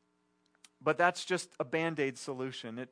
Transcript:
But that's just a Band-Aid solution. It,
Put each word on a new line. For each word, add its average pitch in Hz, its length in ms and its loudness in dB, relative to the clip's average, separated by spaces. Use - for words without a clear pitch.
But 151 160 4
that's 175 280 4
just - 260 0
a 151 40 0
Band-Aid 151 520 0
solution. 127 600 -6
It, 127 140 -8